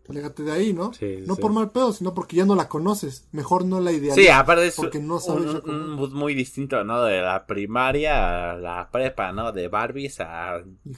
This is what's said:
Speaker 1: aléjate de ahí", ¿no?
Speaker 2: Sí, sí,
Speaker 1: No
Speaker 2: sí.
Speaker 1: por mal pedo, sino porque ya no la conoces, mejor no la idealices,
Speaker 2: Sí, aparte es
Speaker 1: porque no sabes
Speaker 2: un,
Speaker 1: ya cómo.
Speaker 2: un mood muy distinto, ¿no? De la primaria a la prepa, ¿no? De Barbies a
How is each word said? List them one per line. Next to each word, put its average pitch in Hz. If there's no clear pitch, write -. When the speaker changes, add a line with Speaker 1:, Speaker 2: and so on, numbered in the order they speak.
Speaker 1:
aléjate 147
de 151
ahí", 196
¿no? 185
Speaker 2:
Sí, 98
sí, 95
Speaker 1:
No 190
Speaker 2:
sí. 185
Speaker 1:
por 208
mal 220
pedo, 247
sino 180
porque 175
ya 185
no 196
la 165
conoces, 156
mejor 175
no 185
la 180
idealices, 147
Speaker 2:
Sí, 180
aparte 170
es 165
Speaker 1:
porque 156
no 160
sabes 165
Speaker 2:
un, 151
Speaker 1:
ya 160
cómo. 156
Speaker 2:
un 151
mood 135
muy 147
distinto, 131
¿no? 120
De 98
la 92
primaria 107
a 87
la 87
prepa, 120
¿no? 113
De 92
Barbies 123
a 85